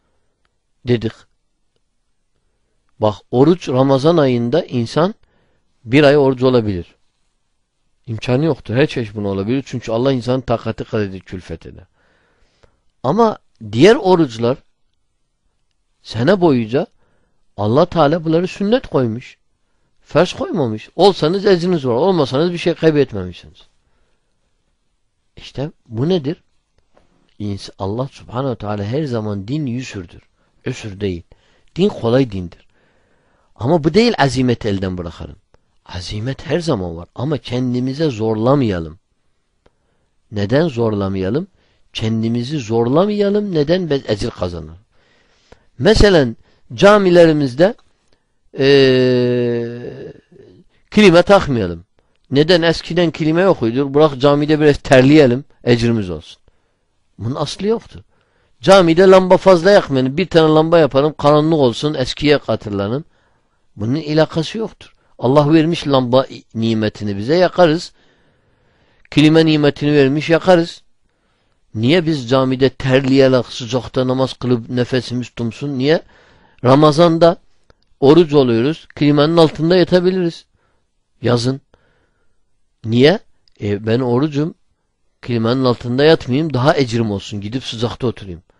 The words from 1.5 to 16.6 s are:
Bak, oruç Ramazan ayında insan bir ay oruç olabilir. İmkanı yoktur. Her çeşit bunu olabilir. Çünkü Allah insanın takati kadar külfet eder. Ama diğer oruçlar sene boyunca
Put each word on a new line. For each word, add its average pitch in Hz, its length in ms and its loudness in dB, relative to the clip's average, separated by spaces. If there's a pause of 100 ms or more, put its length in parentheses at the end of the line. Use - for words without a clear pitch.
Bak, 107 160 0 (160)
oruç 151 380 2
Ramazan 135 480 2
ayında 127 460 0
insan 151 500 -4 (720)
bir 131 180 2
ay 143 140 6
oruç 135 260 0
olabilir. 107 520 -2 (1120)
İmkanı 123 380 -4
yoktur. 123 300 -4
Her 147 120 2
çeşit 110 280 -8
bunu 101 120 -6
olabilir. 101 380 -4
Çünkü 113 260 -10
Allah 123 200 0
insanın 127 300 -4
takati 110 420 -6
kadar 98 360 -6
külfet 87 460 -16
eder. 78 200 -20 (1200)
Ama 208 340 0 (340)
diğer 156 240 6
oruçlar 147 600 0 (1400)
sene 165 400 0
boyunca 131 460 0 (720)